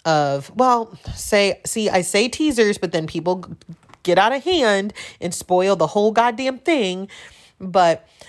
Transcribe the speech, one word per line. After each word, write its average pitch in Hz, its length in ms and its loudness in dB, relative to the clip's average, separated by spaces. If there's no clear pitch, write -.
of, 143 520 0
well, 233 420 2
say, 202 500 0
see, 214 240 -2
I 190 120 2
say 208 260 0
teasers, 240 500 0
but 175 140 -6
then 160 160 -4
people 170 300 -4
g-, - 380 -18
get 175 160 2
out 220 140 4
of 277 100 -4
hand 214 500 0
and 175 120 -6
spoil 185 420 0
the 165 120 0
whole 208 240 2
goddamn 240 480 0
thing. 196 480 -2
But 180 460 2